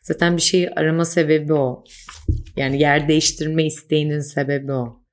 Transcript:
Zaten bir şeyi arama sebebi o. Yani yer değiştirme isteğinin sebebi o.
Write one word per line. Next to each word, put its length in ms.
Zaten 340
bir 60
şeyi 280
arama 340
sebebi 480
o. 320
Yani 240
yer 280
değiştirme 560
isteğinin 560
sebebi 520
o. 300